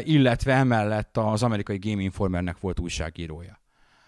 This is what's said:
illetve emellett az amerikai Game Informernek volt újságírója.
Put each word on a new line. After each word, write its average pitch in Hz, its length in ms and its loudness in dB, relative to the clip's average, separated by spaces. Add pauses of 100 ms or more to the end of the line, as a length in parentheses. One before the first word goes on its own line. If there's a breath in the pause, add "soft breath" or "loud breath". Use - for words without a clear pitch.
illetve 135 500 4
emellett 110 640 2
az 110 260 0
amerikai 104 340 -2
Game 101 240 -4
Informernek 90 580 -2
volt 92 200 -4
újságírója. 82 840 -8 (460)